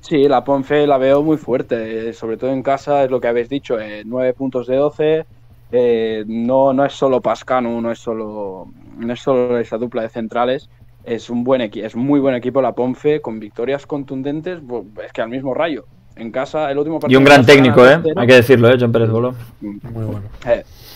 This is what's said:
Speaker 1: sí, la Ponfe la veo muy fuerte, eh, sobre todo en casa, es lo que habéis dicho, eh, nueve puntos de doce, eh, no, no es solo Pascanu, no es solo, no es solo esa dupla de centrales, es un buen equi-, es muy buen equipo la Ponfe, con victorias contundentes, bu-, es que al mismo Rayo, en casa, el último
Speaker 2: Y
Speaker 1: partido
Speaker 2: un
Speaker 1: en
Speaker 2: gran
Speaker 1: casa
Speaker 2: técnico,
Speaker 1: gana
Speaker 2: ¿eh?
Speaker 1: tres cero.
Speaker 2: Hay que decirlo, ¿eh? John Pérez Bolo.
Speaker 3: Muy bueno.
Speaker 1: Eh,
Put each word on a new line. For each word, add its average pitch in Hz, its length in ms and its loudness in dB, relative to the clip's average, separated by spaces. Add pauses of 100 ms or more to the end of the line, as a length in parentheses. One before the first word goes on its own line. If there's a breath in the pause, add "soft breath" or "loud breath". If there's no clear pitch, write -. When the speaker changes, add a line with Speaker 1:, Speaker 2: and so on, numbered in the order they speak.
Speaker 1:
sí, 143 280 2
la 123 140 2
Ponfe 143 440 0
la 139 100 2
veo 135 260 2
muy 156 140 0
fuerte, 113 720 -6
eh, 110 40 -12
sobre 113 240 -8
todo 127 140 -4
en 135 120 -4
casa, 139 400 0
es 127 80 -2
lo 127 80 -2
que 120 80 -4
habéis 117 220 -2
dicho, 135 300 -4
eh, 107 260 -12
nueve 127 280 -2
puntos 127 340 -6
de 131 100 -2
doce, 156 480 0 (480)
eh, 113 520 0
no, 123 480 0
no 139 120 2
es 135 80 -6
solo 131 280 0
Pascanu, 117 600 -2
no 117 100 -4
es 110 80 -8
solo, 107 680 -10 (300)
no 117 160 -8
es 120 60 -10
solo 123 400 0
esa 113 180 -6
dupla 117 260 -6
de 113 60 -8
centrales, 120 600 -4 (340)
es 117 260 -8
un 120 140 -4
buen 127 180 0
equi-, 107 220 -8
es 110 120 -12
muy 139 260 0
buen 131 140 0
equipo 123 260 -2
la 120 120 0
Ponfe, 127 460 -2
con 113 220 -10
victorias 123 440 -8
contundentes, 143 760 -8
bu-, 120 240 -10 (200)
es - 60 -20
que 127 100 -8
al 113 80 -4
mismo 131 240 -6
Rayo, 147 320 -4 (300)
en 113 160 -12
casa, 139 400 -6
el 139 60 -4
último 156 200 -4
Speaker 2:
Y - 40 -6
Speaker 1:
partido 131 180 4
Speaker 2:
un 135 40 6
Speaker 1:
en - 20 6
Speaker 2:
gran 143 160 8
Speaker 1:
casa 123 120 8
Speaker 2:
técnico, 127 280 8
Speaker 1:
gana 127 100 10
Speaker 2:
¿eh? 160 120 6
Speaker 1:
tres - 0 - (100)
cero. 185 80 0
Speaker 2:
Hay 120 60 2
que 127 80 8
decirlo, 117 340 6
¿eh? 127 100 6
John 120 120 2
Pérez 117 180 2
Bolo. 120 260 -2 (260)
Speaker 3:
Muy 110 440 -10
bueno. 104 160 -8 (260)
Speaker 1:
Eh, 113 160 0 (320 soft breath)